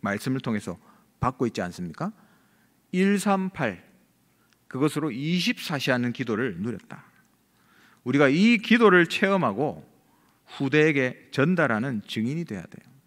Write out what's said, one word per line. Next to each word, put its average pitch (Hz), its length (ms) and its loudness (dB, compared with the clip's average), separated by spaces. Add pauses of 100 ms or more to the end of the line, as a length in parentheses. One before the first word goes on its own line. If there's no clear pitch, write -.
말씀을 104 400 -4
통해서 104 380 -6 (420)
받고 127 260 0
있지 113 160 -4
않습니까? 90 500 -8 (800)
일삼팔, 190 920 0 (840)
그것으로 147 420 -2
이십사 165 680 -4
시 135 120 -4
하는 123 220 0
기도를 117 460 -4
누렸다. 104 460 -10 (1000)
우리가 139 240 4
이 208 300 4
기도를 196 480 6
체험하고 147 840 -2 (580)
후대에게 139 840 0
전달하는 135 760 0
증인이 135 380 -6
돼야 98 180 -10
돼요. - 300 -20 (140)